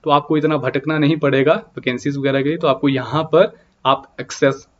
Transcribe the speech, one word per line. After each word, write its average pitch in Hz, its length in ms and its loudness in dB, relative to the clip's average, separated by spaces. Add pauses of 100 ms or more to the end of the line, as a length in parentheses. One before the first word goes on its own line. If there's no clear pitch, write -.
तो 156 60 -4
आपको 143 280 2
इतना 151 200 0
भटकना 139 400 -2
नहीं 151 200 2
पड़ेगा 139 360 2
vacancies 139 640 -6
वगैरह 135 240 -2
के 139 80 -2
लिए, 165 80 -4
तो 170 100 -2
आपको 139 220 0
यहाँ 131 340 -2
पर 180 320 2 (300)
आप - 360 0
access 135 460 -2 (120)